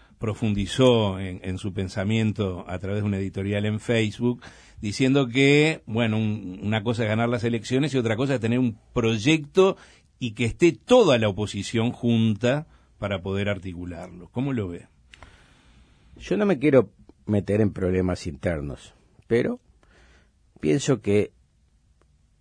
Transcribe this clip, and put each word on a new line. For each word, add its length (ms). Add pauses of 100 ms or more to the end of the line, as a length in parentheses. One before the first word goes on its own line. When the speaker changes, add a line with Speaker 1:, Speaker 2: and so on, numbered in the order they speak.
(200)
Speaker 1:
profundizó 1000
en, 240
en 140
su 160
pensamiento 920
a 100
través 240
de 60
una 100
editorial 480
en 140
Facebook, 640 (360)
diciendo 480
que, 600
bueno, 300
un, 440
una 220
cosa 180
es 80
ganar 180
las 160
elecciones 520
y 20
otra 180
cosa 200
es 40
tener 200
un 180 (160)
proyecto 840 (420)
y 140
que 120
esté 280
toda 440
la 100
oposición 640
junta 760 (320)
para 240
poder 260
articularlo. 800
¿Cómo 240
lo 140
ve? 220 (1300)
Speaker 2:
Yo 200
no 80
me 140
quiero 320 (340)
meter 360
en 100
problemas 560
internos, 640 (340)
pero 320 (1000)
pienso 420
que 300 (1080)